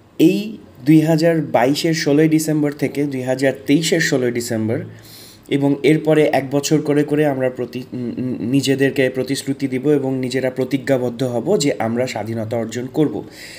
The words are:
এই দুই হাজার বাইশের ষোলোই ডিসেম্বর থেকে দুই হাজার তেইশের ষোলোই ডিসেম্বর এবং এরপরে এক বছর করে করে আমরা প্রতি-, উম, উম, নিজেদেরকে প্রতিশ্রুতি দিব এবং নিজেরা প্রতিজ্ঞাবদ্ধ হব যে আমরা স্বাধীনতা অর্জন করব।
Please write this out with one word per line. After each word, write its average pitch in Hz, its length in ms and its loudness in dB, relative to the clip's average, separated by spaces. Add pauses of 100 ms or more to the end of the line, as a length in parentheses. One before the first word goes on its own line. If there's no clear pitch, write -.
(200)
এই 202 380 2 (280)
দুই 156 160 6
হাজার 165 400 2
বাইশের 135 520 2
ষোলোই 156 360 2
ডিসেম্বর 156 420 0
থেকে 139 320 -4
দুই 135 200 -4
হাজার 131 300 0 (120)
তেইশের 165 360 2
ষোলোই 127 300 0
ডিসেম্বর 117 480 -2 (680)
এবং 139 360 2
এরপরে 156 400 4
এক 135 260 0
বছর 143 320 2
করে 151 220 0
করে 147 220 0
আমরা 131 240 0
প্রতি-, 123 440 -8
উম, 120 240 -6
উম, 127 220 -4
নিজেদেরকে 131 680 0
প্রতিশ্রুতি 135 580 -4
দিব 131 220 -2
এবং 135 300 0
নিজেরা 127 300 -2
প্রতিজ্ঞাবদ্ধ 127 720 -2
হব 123 340 0
যে 147 220 0
আমরা 120 280 -2
স্বাধীনতা 113 500 -6
অর্জন 117 300 -6
করব। 139 360 0 (360)